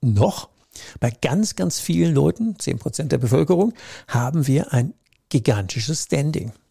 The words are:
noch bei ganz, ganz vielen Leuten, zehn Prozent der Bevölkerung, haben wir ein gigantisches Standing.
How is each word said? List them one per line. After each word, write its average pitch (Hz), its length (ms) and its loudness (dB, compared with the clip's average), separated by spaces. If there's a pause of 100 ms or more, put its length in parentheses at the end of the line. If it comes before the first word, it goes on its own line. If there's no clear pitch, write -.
noch 123 480 2 (500)
bei 117 120 0
ganz, 165 440 0
ganz 180 240 -2
vielen 170 340 2
Leuten, 160 460 2
zehn - 200 -4
Prozent - 320 -6
der 139 60 0
Bevölkerung, 160 560 2 (340)
haben 131 400 0
wir 131 260 0
ein 127 200 0 (360)
gigantisches 113 760 -2
Standing. 147 480 -2 (200)